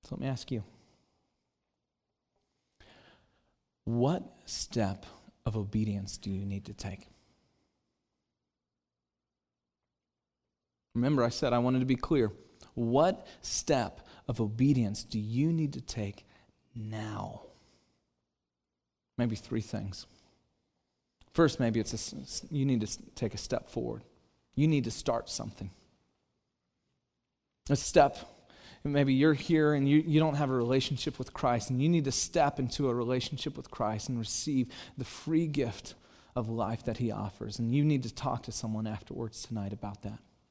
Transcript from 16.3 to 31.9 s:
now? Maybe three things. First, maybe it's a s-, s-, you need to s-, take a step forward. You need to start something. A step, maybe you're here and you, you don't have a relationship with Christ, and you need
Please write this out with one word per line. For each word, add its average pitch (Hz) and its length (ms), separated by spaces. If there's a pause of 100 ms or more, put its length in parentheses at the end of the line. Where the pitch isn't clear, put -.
now? 107 680 (1800)
Maybe 120 180
three 113 260
things. 101 440 (1300)
First, 160 260
maybe 117 220
it's - 100
a 113 40
s-, - 260
s-, - 280
you 139 160
need 127 140
to 107 80
s-, - 100 (160)
take 117 200
a 104 40
step - 320
forward. 117 360 (500)
You 151 140
need 143 160
to 113 60
start - 380
something. 107 400 (2000)
A 143 60
step, - 420 (680)
maybe 143 280
you're 147 200
here 151 400
and 139 120
you, 147 220
you 156 140
don't 156 140
have 143 140
a 131 60
relationship 127 640
with - 140
Christ, 120 360
and 127 120
you 151 80
need 165 160